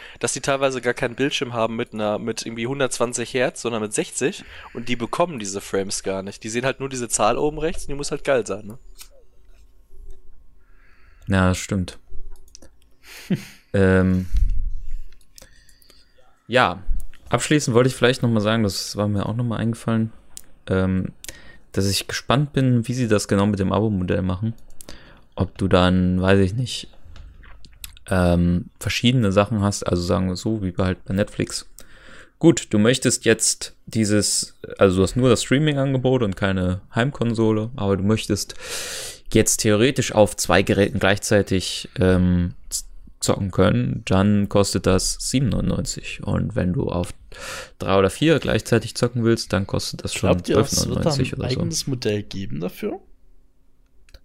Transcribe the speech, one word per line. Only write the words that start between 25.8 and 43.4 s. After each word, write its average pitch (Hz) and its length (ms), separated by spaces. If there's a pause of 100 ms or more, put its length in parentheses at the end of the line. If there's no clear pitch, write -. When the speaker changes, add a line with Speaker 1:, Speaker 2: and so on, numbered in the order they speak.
Speaker 2:
weiß 98 160
ich 95 160
nicht, 123 320 (1200)
ähm, 87 580 (120)
verschiedene 120 540
Sachen 101 280
hast, 101 220
also 87 220
sagen 92 240
wir 90 80
so, 110 260
wie 92 80
bei, 95 140
halt 92 200
bei 98 100
Netflix. - 540 (720)
Gut, 165 320
du 104 80
möchtest 123 460
jetzt - 500 (120)
dieses, 104 720 (220)
also 95 200
du 95 40
hast 92 140
nur 127 140
das 107 120
Streaming-Angebot 135 800
und 98 140
keine 95 460 (120)
Heimkonsole, 113 800
aber 98 220
du 92 80
möchtest 104 500 (800)
jetzt 110 240
theoretisch 113 580
auf 104 220
zwei 92 260
Geräten 98 380
gleichzeitig, 98 880 (100)
ähm, 90 560 (140)
z-, - 180 (340)
zocken 98 320